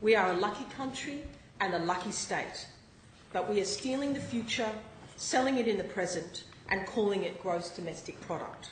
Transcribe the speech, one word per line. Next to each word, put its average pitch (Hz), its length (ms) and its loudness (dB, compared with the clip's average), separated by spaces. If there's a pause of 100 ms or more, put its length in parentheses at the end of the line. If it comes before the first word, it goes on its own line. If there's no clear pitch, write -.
We 214 140 6
are 185 180 6
a 175 40 4
lucky 208 280 0 (120)
country 285 460 -6 (380)
and 190 140 2
a 170 40 2
lucky 180 340 0
state, - 540 -2 (680)
but 185 160 0
we 208 120 4
are 185 40 4
stealing 269 480 0
the 277 80 0
future, 226 500 0 (460)
selling 262 420 4
it 233 100 4
in 202 100 4
the 175 60 0
present, 175 600 -2 (240)
and 190 180 0
calling 202 380 2
it - 180 -4
gross 175 280 -2
domestic 170 500 -8
product. - 520 -8